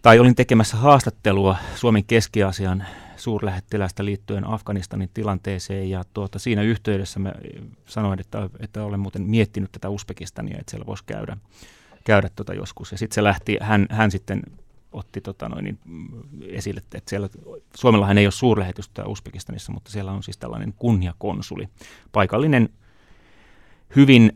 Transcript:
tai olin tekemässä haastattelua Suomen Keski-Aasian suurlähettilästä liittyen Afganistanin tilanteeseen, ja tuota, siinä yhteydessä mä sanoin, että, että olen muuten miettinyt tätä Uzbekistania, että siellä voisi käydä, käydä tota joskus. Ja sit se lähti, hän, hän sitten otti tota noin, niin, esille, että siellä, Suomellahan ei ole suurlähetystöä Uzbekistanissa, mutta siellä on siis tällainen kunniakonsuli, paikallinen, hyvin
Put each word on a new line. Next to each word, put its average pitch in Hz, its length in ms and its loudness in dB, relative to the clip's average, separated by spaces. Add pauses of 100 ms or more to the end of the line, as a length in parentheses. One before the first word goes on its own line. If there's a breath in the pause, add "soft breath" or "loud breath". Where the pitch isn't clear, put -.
tai 113 160 10
olin 123 160 8
tekemässä 113 420 4
haastattelua 107 800 4 (200 loud breath)
Suomen 110 280 2
Keski-Aasian 95 800 0 (320 loud breath)
suurlähettilästä 101 880 -6
liittyen 101 420 -6
Afganistanin 98 680 -6
tilanteeseen, 98 760 -6
ja 92 140 -4 (100)
tuota, 98 240 -8
siinä 107 240 0
yhteydessä 101 580 -2
mä 95 120 -6 (540)
sanoin, 98 340 -4
että, 101 300 -10 (100)
että 107 240 -10
olen 101 160 -6
muuten 98 220 -6
miettinyt 101 500 -2
tätä - 160 -12
Uzbekistania, 101 720 -12
että - 100 -18
siellä 107 160 -12
voisi 104 200 -12
käydä, 104 300 -10 (680 soft breath)
käydä 101 320 4
tota 95 180 -10
joskus. - 380 -14
Ja 104 60 -12
sit 107 140 -6
se 104 120 0
lähti, 101 360 0
hän, 104 300 2
hän 110 200 2
sitten 98 320 -6 (500)
otti - 280 -12
tota - 280 -14
noin, 101 160 -10
niin, - 140 -10 (720)
esille, 98 340 -10 (120)
että - 160 -16
siellä, 98 180 -6 (460)
Suomellahan 101 440 4
ei 101 80 6
ole 98 60 0
suurlähetystöä 101 720 -2
Uzbekistanissa, 101 680 -12
mutta - 180 -14
siellä 98 220 -8
on 98 100 -8
siis - 160 -14
tällainen 107 400 -10
kunniakonsuli, 98 920 -2 (440 loud breath)
paikallinen, 113 560 2 (1300 soft breath)
hyvin 127 400 8